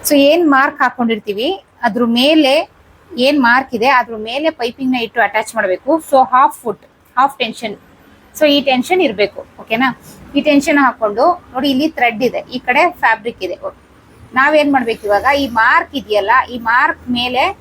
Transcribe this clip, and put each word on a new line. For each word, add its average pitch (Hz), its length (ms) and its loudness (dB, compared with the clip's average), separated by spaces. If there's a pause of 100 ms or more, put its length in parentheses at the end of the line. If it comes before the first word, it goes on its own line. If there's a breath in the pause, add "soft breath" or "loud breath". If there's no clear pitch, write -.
So 294 80 2
ಏನ್ 294 340 4
ಮಾರ್ಕ್ 285 320 2
ಹಾಕೊಂಡಿರ್ತೀವಿ 226 800 -4 (180)
ಅದ್ರ 233 220 0
ಮೇಲೆ, 277 640 2 (480)
ಏನ್ 277 240 2
ಮಾರ್ಕ್ 247 320 2
ಇದೆ 220 120 0
ಅದ್ರ 240 300 0
ಮೇಲೆ 247 340 -4
ಪೈಪಿಂಗ್ 254 420 -6
ನ - 20 0
ಇಟ್ಟು 233 260 -4
ಅಟ್ಯಾಚ್ 214 340 -2
ಮಾಡ್ಬೇಕು. 220 560 -2
So 277 60 2 (160)
ಹಾಫ್ 269 300 2
ಫುಟ್, 220 200 -8 (360)
ಹಾಫ್ 269 200 0
ಟೆನ್ಷನ್. 220 380 -8 (600)
So 311 80 2
ಈ 285 140 4
ಟೆನ್ಷನ್ 277 420 0
ಇರ್ಬೇಕು, 208 440 -2 (140)
ಓಕೆನಾ? 233 400 -4 (360 loud breath)
ಈ 285 40 2
ಟೆನ್ಷನ್ 285 380 2
ಹಾಕೊಂಡು 240 760 0
ನೋಡಿ, 269 180 -2
ಇಲ್ಲಿ 277 180 0
ಥ್ರೆಡ್ 240 340 -2
ಇದೆ, 240 160 -2
ಈ - 200 -10
ಕಡೆ 302 400 0
ಫ್ಯಾಬ್ರಿಕ್ 226 460 -2
ಇದೆ. 175 100 -8
ಓಕೆ, - 260 -14 (540)
ನಾವೇನ್ 294 380 2
ಮಾಡ್ಬೇಕು 233 340 -2
ಇವಾಗ, 202 180 0 (140)
ಈ 269 100 -2
ಮಾರ್ಕ್ 254 460 2
ಇದೆಯಲ್ಲ, 208 360 -2 (200)
ಈ 247 80 -12
ಮಾರ್ಕ್ 240 520 -2
ಮೇಲೆ 247 500 -2